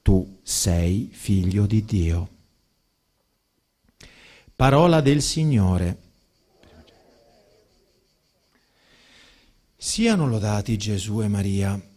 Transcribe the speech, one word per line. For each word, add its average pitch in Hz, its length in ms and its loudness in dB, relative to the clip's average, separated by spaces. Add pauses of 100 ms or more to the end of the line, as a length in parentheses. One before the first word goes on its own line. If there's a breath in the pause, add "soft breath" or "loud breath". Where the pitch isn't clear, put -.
tu - 420 0
sei 87 680 -2
figlio 98 540 0
di 107 180 0
Dio." 87 440 -2 (2250 loud breath)
Parola 156 460 4
del 143 180 2
Signore. 92 760 0 (3750 soft breath)
Siano 214 500 0
lodati 107 520 -2
Gesù 104 420 -4
e 107 80 -2
Maria. 98 520 -2 (160)